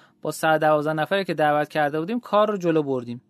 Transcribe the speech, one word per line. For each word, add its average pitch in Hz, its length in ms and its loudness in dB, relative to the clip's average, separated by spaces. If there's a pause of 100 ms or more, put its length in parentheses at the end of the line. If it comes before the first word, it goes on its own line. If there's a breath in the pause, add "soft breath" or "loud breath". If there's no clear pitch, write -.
(220 soft breath)
با 156 100 -4
صد 160 240 2
و - 20 0
دوازده 151 360 2
نفری 175 300 -2
که 180 100 -4
دعوت 147 360 2
کرده 151 300 -2
بودیم 214 200 -4
کار 214 320 2
رو 208 60 -4
جلو 165 260 0
بردیم. 127 460 -6